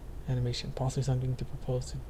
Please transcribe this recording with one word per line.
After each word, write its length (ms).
animation. 460
Possibly 300
something 320
to 100
propose 460
to 60